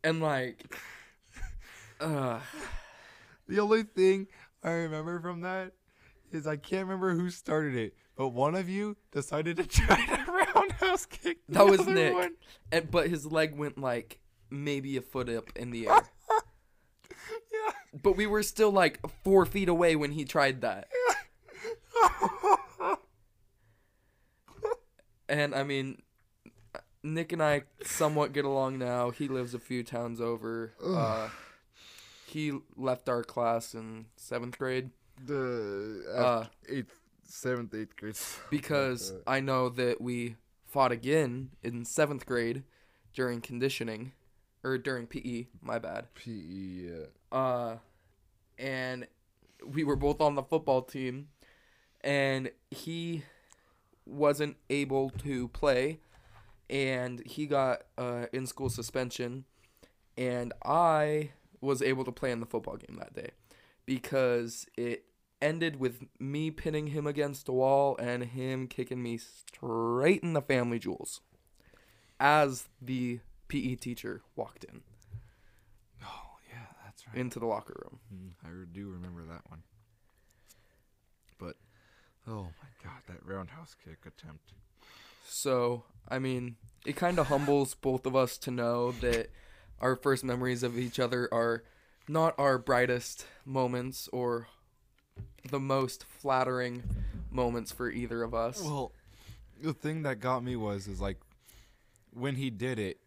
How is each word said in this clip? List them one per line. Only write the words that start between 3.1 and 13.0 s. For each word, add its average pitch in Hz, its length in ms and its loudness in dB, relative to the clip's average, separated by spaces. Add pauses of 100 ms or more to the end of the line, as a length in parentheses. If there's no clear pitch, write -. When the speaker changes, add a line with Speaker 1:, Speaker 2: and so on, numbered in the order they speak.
Speaker 2:
The 190 120 2
only 214 220 6
thing 190 460 4 (340)
I 170 80 0
remember 165 500 -2
from 175 200 -6
that 185 320 -6 (580)
is 156 160 -6
I 151 100 0
can't 190 300 -2
remember 185 280 2
who 175 160 0
started 151 440 0
it, 113 200 -2 (220)
but 135 120 0
one 131 260 2
of 185 140 -2
you 208 280 -2 (140)
decided 156 460 -2
to 359 80 0
<laughs> - 20 -2
try - 400 6
to - 260 -2
roundhouse 381 760 4
kick - 320 -6 (100)
the - 60 -4
Speaker 1:
That 202 120 12
was 196 140 10
Speaker 2:
other 180 140 4
Speaker 1:
Nick. 160 200 6
Speaker 2:
one. 175 200 0 (360)
Speaker 1:
And, 160 200 2
but 165 180 4